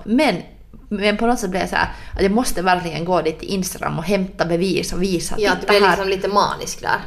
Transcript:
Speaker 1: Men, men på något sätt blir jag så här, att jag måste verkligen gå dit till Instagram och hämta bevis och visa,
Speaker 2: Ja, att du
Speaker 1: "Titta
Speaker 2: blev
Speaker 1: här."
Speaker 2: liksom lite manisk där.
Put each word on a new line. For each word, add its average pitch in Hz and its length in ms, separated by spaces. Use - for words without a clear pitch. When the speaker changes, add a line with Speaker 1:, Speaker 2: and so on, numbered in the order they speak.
Speaker 1:
Men, 233 300
men 208 280
på 233 100
något 240 120
sätt 196 100
blir 185 100
jag 175 100
så - 60
här, 170 120
att - 60
jag 196 100
måste 220 300
verkligen 170 440
gå 175 160
dit 160 180
till - 100
Instagram 185 480
och 165 60
hämta 190 420
bevis 170 480
och 180 100
visa, 180 340
Speaker 2:
Ja, 202 140
att 180 40
du 180 60
Speaker 1:
"Titta 208 120
Speaker 2:
blev 202 100
Speaker 1:
här." 190 60
Speaker 2:
liksom 190 200
lite 190 180
manisk - 540
där. - 260